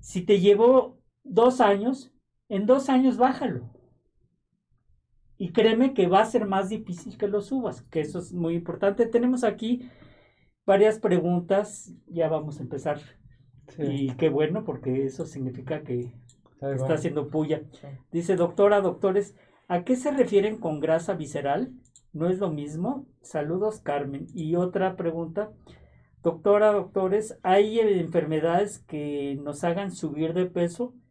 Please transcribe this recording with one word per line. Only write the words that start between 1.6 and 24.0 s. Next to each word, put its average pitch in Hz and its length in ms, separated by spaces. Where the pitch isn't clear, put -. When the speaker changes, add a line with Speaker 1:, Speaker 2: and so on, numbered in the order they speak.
Speaker 1:
años, 214 520
en 202 180
dos 262 220
años 254 300
bájalo. 247 500
Y 180 160
créeme 226 420
que 185 140
va 190 120
a 220 60
ser 208 200
más 196 220
difícil 202 480
que 208 120
lo 202 140
subas, 240 400
que - 180
eso 151 180
es 175 140
muy 170 220
importante. 196 520
Tenemos 240 380
aquí 226 440
varias 214 320
preguntas, 175 960
ya 170 220
vamos 151 300
a 135 40
empezar. 143 360
Speaker 2:
Sí. - 140
Speaker 1:
Y 139 340
qué 160 140
bueno, 156 340
porque 131 400
eso 143 220
significa 139 580
que 120 300
Speaker 2:
Ahí 139 120
Speaker 1:
está 131 160
Speaker 2:
va. 160 60
Speaker 1:
haciendo 151 340
puya. 151 340
Speaker 3:
Sí. - 140
Speaker 1:
Dice, 170 240
"Doctora, 196 460
doctores, 190 560
¿a 175 160
qué 254 100
se 269 160
refieren 214 480
con 151 220
grasa 165 340
visceral? 147 580
¿No 160 160
es 185 120
lo 190 100
mismo? 160 560
Saludos, 180 580
Carmen". 143 540